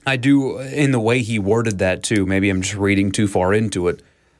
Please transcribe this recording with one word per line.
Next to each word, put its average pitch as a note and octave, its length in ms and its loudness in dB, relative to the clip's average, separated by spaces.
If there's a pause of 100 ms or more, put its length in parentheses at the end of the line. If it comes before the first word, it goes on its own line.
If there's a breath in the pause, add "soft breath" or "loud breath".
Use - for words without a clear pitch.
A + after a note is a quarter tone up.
I C3+ 120 -2
do, C3+ 420 0
in C#3 320 -2
the B2+ 80 0
way A#2 220 2
he A2 180 -2
worded G#2+ 400 0
that, F#2 240 0
too. G2+ 240 0
Maybe F#2+ 240 2
I'm F#2 120 -2
just G2+ 120 -6
reading G2 380 0
too G#2 160 0
far F#2 260 2
into G2 320 -2
it. D#2+ 160 -2 (380 soft breath)